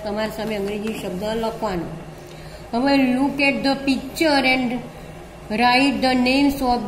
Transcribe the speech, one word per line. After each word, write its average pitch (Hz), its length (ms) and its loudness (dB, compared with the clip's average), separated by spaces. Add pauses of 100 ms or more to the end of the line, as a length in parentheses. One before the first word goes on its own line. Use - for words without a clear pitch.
તમારી 214 320 -4
સામે 220 200 -4
અંગ્રેજી 208 380 -4
શબ્દ 180 300 -6
લખવાનો. 220 640 -2 (840)
હવે 269 220 4 (200)
look 262 260 0
at 277 220 2
the 269 120 2 (100)
picture 277 600 2
and 254 280 2 (800)
write 247 520 4
the 254 120 4
names 269 460 4
of 247 260 2